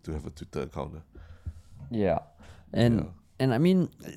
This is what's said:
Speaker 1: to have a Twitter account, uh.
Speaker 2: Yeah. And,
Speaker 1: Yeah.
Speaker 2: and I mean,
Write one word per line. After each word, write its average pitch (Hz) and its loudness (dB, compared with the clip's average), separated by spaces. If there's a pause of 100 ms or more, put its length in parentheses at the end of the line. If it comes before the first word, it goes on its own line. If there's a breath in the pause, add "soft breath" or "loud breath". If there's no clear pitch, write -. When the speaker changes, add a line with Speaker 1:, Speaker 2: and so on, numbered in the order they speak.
Speaker 1:
to 80 -8
have 73 -6
a 78 -10
Twitter 73 -8
account, 71 -8
uh. - -14 (920 loud breath)
Speaker 2:
Yeah. 101 2 (540 loud breath)
And, 113 4
Speaker 1:
Yeah. 76 -2 (340)
Speaker 2:
and 131 2
I 113 4
mean, 175 4 (280)